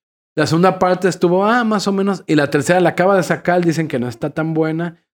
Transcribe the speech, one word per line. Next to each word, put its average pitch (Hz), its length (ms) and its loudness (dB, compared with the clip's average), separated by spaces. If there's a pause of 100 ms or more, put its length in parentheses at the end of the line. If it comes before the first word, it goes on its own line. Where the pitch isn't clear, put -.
(340)
La 147 140 0
segunda 180 320 2
parte 185 260 2
estuvo, 180 400 0
ah, 240 160 0
más 214 240 -4
o 202 60 0
menos. 196 340 -2
Y 160 80 0
la 143 160 2
tercera 175 300 2
la 170 80 4
acaba 185 280 2
de 180 60 2
sacar, 175 420 -2
dicen 160 220 -2
que 131 140 -4
no 120 80 -4
está 143 220 -8
tan 160 220 -4
buena. 160 440 -4 (180)